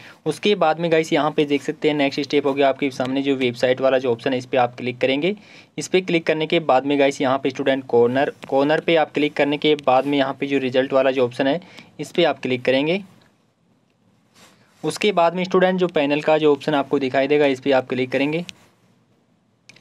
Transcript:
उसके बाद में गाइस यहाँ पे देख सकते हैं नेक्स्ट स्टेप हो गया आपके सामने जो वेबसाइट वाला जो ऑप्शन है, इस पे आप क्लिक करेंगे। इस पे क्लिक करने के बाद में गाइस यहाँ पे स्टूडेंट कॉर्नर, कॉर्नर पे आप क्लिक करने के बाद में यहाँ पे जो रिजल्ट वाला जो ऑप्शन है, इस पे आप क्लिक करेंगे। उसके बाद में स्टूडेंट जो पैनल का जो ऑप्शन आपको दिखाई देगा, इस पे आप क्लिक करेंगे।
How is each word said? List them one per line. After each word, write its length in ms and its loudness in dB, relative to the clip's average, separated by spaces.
उसके 300 0
बाद 240 0
में 120 -2
गाइस 220 2
यहाँ 180 2
पे 140 0
देख 160 0
सकते 260 -4
हैं 80 2
नेक्स्ट 260 0
स्टेप 260 0
हो 60 0
गया 160 2
आपके 220 -2
सामने 300 -4
जो 140 0
वेबसाइट 460 0
वाला 160 2
जो 140 -2
ऑप्शन 220 -2
है, 40 -2
इस 80 -8
पे 120 -2
आप 180 0
क्लिक 220 -8
करेंगे। 380 0
इस 100 -10
पे 140 0
क्लिक 260 -2
करने 200 0
के 140 0
बाद 240 2
में 140 0
गाइस 220 2
यहाँ 220 0
पे 60 -2
स्टूडेंट 380 -2
कॉर्नर, 440 2
कॉर्नर 300 2
पे 160 0
आप 180 0
क्लिक 200 -2
करने 240 0
के 200 2
बाद 280 2
में 120 0
यहाँ 220 -2
पे 80 -4
जो 100 0
रिजल्ट 360 0
वाला 180 2
जो 140 0
ऑप्शन 220 -4
है, 120 0
इस 120 -12
पे 120 0
आप 180 0
क्लिक 240 -4
करेंगे। 360 0
उसके 300 0
बाद 220 2
में 80 -2
स्टूडेंट 360 2
जो 100 2
पैनल 320 0
का 160 2
जो 140 4
ऑप्शन 240 0
आपको 240 -2
दिखाई 280 0
देगा, 180 2
इस 140 0
पे 120 -2
आप 180 2
क्लिक 220 -4
करेंगे। 340 -2